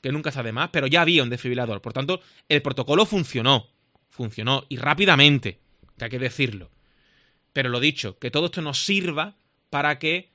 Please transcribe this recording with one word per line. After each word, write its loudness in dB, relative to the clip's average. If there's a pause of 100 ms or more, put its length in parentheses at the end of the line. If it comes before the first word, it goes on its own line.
que -4
nunca -4
está -8
de -6
más, -4
pero -2
ya 4
había 4
un -2
desfibrilador. -4
Por -10
tanto, -4 (280)
el 2
protocolo 2
funcionó, 0 (400)
funcionó, -4
y -8
rápidamente, 6 (380)
que -10
hay -10
que -8
decirlo. -4 (800)
Pero -2
lo -4
dicho, -2
que -8
todo -2
esto -6
nos -6
sirva -4 (360)
para -2
que -4